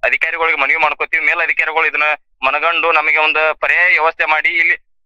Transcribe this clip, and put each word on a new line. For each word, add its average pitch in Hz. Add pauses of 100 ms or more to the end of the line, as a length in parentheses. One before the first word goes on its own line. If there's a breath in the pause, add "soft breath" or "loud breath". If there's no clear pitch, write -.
ಅಧಿಕಾರಿಗಳಿಗೆ 160
ಮನವಿ 143
ಮಾಡ್ಕೋತೀವಿ. 156
ಮೇಲಧಿಕಾರಿಗಳು 160
ಇದನ್ನ 147 (420)
ಮನಗಂಡು 156
ನಮಗೆ 156
ಒಂದು 156
ಪರ್ಯಾಯ 156
ವ್ಯವಸ್ಥೆ 165
ಮಾಡಿ 156
ಇಲ್ಲಿ 170 (300)